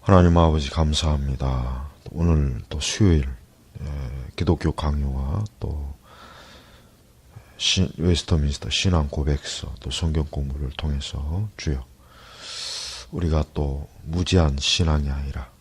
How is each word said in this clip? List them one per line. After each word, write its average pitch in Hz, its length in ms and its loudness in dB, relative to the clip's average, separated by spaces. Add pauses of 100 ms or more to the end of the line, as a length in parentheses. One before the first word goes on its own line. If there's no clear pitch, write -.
하나님 87 320 8
아버지, 78 320 4
감사합니다. 69 1200 0 (220)
오늘 76 580 2
또 78 120 -6
수요일, 82 440 4 (560)
예, 71 60 -10 (480)
기독교 80 380 0
강요와 73 720 0 (160)
또 71 340 -6 (1600)
신-, - 320 2 (100)
웨스터민스터 80 720 2
신앙 85 400 2
고백서, - 680 -4
또 69 140 -8
성경 78 360 0
공부를 69 480 -6
통해서, 76 800 -4
주여, 65 280 -4 (1300)
우리가 78 320 0 (100)
또 71 340 -4 (140)
무지한 82 560 2
신앙이 76 500 0
아니라 69 420 -6 (100)